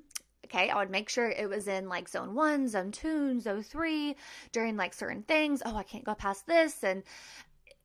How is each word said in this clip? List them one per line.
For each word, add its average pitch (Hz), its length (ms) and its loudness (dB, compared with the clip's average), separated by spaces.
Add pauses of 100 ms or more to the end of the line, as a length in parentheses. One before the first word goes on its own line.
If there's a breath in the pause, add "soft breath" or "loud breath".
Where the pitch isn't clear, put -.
(460)
Okay, 196 240 2
I - 80 2
would 190 140 0
make 208 180 -2
sure 240 180 2
it 214 220 0
was 196 180 -4
in, 190 220 -2
like, 180 180 -6
zone 190 280 -4
one, 294 320 4
zone 202 240 0
two, 285 500 0
zone 208 220 -2
three 302 520 -2 (360 loud breath)
during, 226 260 0
like, 180 160 -2
certain - 300 -6
things. 302 420 4
Oh, 226 100 -4
I 208 60 -2
can't - 240 -10
go 214 80 0
past 196 320 -2
this. 320 380 4
And 190 180 2 (840 loud breath)